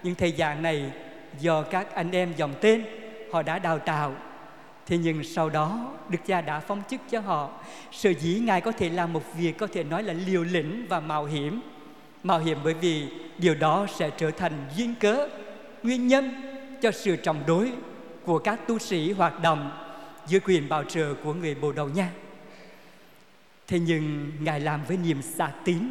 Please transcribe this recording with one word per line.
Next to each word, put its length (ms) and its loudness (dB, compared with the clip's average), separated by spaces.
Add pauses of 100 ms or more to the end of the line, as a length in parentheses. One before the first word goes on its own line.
Những 120 0
thầy 160 2
giảng 300 0
này 300 0 (480)
do 220 4
các 340 -2
anh 160 0
em 260 2
dòng 240 0
tên 240 6 (460)
họ 100 2
đã 180 -2
đào 200 2
tạo. 360 0 (720)
Thế 120 2
nhưng 260 2
sau 260 0
đó 440 0 (160)
Đức 160 0
Cha 160 2
đã 180 -4
phong 300 -4
chức 200 -6
cho 100 0
họ. 440 -4 (280)
Sở 220 4
dĩ 260 2
Ngài 220 4
có 100 0
thể 180 0
làm 240 0
một 100 0 (140)
việc 200 0
có 100 -2
thể 160 -2
nói 200 -2
là 100 -2
liều 300 2
lĩnh 460 0
và 100 2
mạo 260 -2
hiểm. 360 -2 (600)
Mạo 160 4
hiểm 240 2
bởi 100 2
vì 340 0 (300)
điều 180 6
đó 400 4
sẽ 220 0
trở 140 0
thành 220 -2 (220)
duyên 200 -2
cớ, 320 4 (560)
nguyên 240 2
nhân 260 6 (480)
cho 100 6
sự 240 2
chống 320 0
đối 240 4 (540)
của 140 4
các 280 0
tu 120 0
sĩ 320 0
hoạt 300 2
động 300 2 (560)
dưới 120 6
quyền 300 4
bảo 140 2
trợ 300 -2 (100)
của 100 -2
người 220 -2
Bồ 160 -2
Đào 180 -2
Nha. 200 0 (1600)
Thế 120 2
nhưng 600 0
Ngài 200 0
làm 280 0
với 100 0
niềm 240 2
xả 300 -4 (140)
tín 140 2 (120)